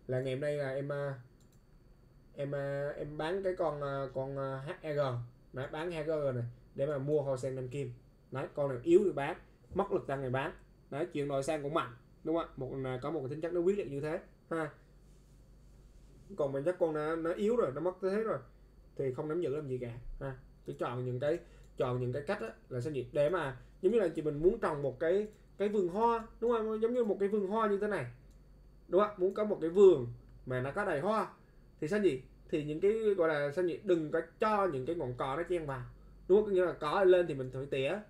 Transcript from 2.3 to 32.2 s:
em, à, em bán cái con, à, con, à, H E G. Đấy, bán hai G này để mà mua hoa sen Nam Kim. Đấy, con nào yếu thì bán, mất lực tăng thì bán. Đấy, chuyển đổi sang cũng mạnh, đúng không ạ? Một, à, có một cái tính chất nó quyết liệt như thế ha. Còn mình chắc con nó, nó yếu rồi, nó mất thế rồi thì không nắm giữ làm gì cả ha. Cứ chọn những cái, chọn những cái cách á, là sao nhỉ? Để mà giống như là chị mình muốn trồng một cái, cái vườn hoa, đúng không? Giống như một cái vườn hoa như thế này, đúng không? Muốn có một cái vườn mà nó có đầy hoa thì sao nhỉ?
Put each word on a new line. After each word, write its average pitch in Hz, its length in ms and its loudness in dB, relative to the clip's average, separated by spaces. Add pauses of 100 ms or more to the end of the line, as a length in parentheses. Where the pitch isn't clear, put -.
em, 143 200 -6
à, 139 420 -4
em 151 200 -8
bán 175 260 -2
cái 185 120 0
con, 147 260 -2
à, 139 320 -4
con, 135 240 -4
à, 135 280 -6
H 160 40 -8 (120)
E 156 120 -6
G. 143 60 0 (540)
Đấy, 131 180 -6
bán 165 200 -4
hai 156 120 -4
G 156 60 -4 (260)
này 120 80 -2 (320)
để 139 100 0
mà 147 120 -2
mua 143 240 0
hoa 135 160 -2
sen 131 180 -4
Nam 131 120 -6
Kim. 127 260 -6 (380)
Đấy, 135 220 -6
con 143 160 -2
nào 123 140 -4
yếu 170 200 8
thì 180 80 2
bán, 147 260 -4 (360)
mất 196 180 0
lực 180 160 -2
tăng 139 160 -2
thì 131 60 -2
bán. 135 220 -2 (380)
Đấy, 143 160 -4
chuyển 143 220 -4
đổi 139 160 -2
sang 156 200 -2
cũng 143 100 -4
mạnh, - 200 0 (300)
đúng 160 120 0
không 165 100 0
ạ? - 120 -20
Một, 131 180 -6 (100)
à, 127 160 -4
có 143 100 -4
một 165 80 -4
cái 131 100 -6
tính 151 120 -6
chất 170 120 -4
nó 175 80 0
quyết 196 160 4
liệt 180 140 -6
như 139 100 -4
thế 156 180 -4 (300)
ha. 160 200 -2 (1700)
Còn 139 160 0
mình 139 120 -2
chắc 180 160 0
con 160 140 2
nó, 151 220 0
nó 165 180 -2
yếu 214 220 2
rồi, 226 200 2
nó 147 60 -4
mất 180 200 -2
thế 196 220 0
rồi 175 160 -2 (600)
thì 135 140 -2
không 151 160 -6
nắm 165 120 -2
giữ 143 140 -2
làm 151 120 -6
gì 127 100 -4
cả 120 140 -8 (280)
ha. 135 160 -8 (300)
Cứ 143 140 -10
chọn 127 260 -4
những 123 140 -4
cái, 160 200 2 (380)
chọn 127 220 0
những 123 140 -2
cái 147 140 -4
cách 202 140 -2
á, - 80 -8 (200)
là 123 120 -6
sao 151 120 -4
nhỉ? 123 180 -4
Để 147 180 2
mà 147 280 -2 (240)
giống 190 120 4
như 233 60 6
là 185 80 4
chị 160 140 -2
mình 147 220 -2
muốn 220 160 4
trồng 156 220 0
một 127 180 -2
cái, 190 280 2 (300)
cái 202 120 0
vườn 202 180 2
hoa, 220 400 2 (120)
đúng 233 120 2
không? 220 300 0
Giống 233 120 2
như 247 100 2
một 202 160 0
cái 196 100 2
vườn 202 180 0
hoa 214 200 2
như 202 100 2
thế 208 100 -2
này, 170 180 -2 (840)
đúng 180 140 6
không? 208 160 4
Muốn 190 160 2
có 208 100 0
một 202 180 0
cái 160 80 0
vườn 170 380 10 (380)
mà 127 160 -2
nó 139 100 -2
có 202 140 -2
đầy 156 140 0
hoa 196 280 0 (540)
thì 156 60 -4
sao 208 120 2
nhỉ? 147 220 2 (280)